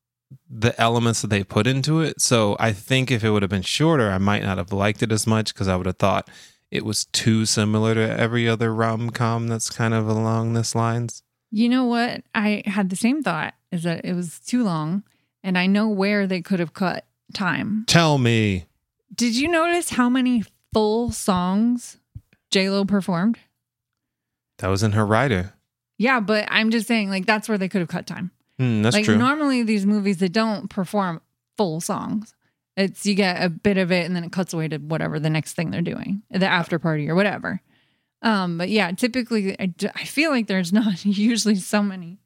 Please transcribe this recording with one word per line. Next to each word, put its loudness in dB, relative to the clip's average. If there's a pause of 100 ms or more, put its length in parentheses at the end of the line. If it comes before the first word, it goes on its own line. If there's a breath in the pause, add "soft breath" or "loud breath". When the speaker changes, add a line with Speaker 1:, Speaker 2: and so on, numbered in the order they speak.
(500)
Speaker 1:
the -2
elements 2
that -6
they 0
put 0
into 0
it. -4
So 2
I 2
think 0
if 0
it 2
would 2
have 0
been 0
shorter, 2
I 0
might 0
not -2
have -6
liked 0
it 0
as 0
much 0
'cause -4
I 2
would -2
have -4
thought 0 (400 loud breath)
it -4
was -4
too 0
similar 2
to 2
every 0
other 0
rom-com -2
that's -4
kind -2
of 0
along 0
this 0
lines. -2 (280)
Speaker 2:
You 2
know 2
what? -2 (100)
I 0
had 0
the -6
same 0
thought, -4 (180)
is -4
that -4
it -4
was -6
too -2
long, -2 (400)
and 0
I 2
know 2
where 0
they -2
could -2
have -6
cut -4 (280)
time. -2
Speaker 1:
Tell 6
me. 2 (480)
Speaker 2:
Did -2
you 0
notice 0
how 2
many 2 (300)
full 0
songs 0 (540)
J 2
Lo 0
performed? 0 (1200)
Speaker 1:
That -2
was 0
in 2
her 4
rider. 2 (440)
Speaker 2:
Yeah, 2
but 0
I'm 2
just 0
saying, 0
like, -4
that's 0
where 0
they -2
could -2
have -4
cut -8
time. -8 (280)
Speaker 1:
Mm, 4
that's 4
Speaker 2:
Like, 2
Speaker 1:
true. 6
Speaker 2:
normally 2
these 0
movies, 2
they 0
don't -2
perform -4 (380)
full 0
songs. -6 (420)
It's, -2
you 2
get 2
a 0
bit 0
of 0
it 2
and -4
then -4
it -12
cuts -4
away -2
to -6
whatever -4
the 0
next -2
thing -6
they're -2
doing, -6
the 0
after 0
party -2
or 0
whatever. -2 (600)
Um, 0
but -2
yeah, 2
typically -2
I -2
d-, -4
I -8
feel 0
like 0
there's -2
not 2
<laughs> -
usually 2
so 0
many -6